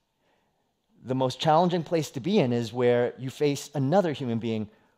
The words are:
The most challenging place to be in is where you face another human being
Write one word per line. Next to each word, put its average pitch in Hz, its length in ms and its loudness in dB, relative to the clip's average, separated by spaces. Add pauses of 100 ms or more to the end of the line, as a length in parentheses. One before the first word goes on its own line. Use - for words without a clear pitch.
(1040)
The 127 100 -4
most 131 240 -2
challenging 170 440 2
place 160 280 -4
to 143 80 -10
be 190 200 0
in 127 120 2
is 117 220 -2
where 120 440 2
you 131 120 -10
face 143 440 -2
another 156 380 2
human 117 280 -4
being 110 300 -4 (280)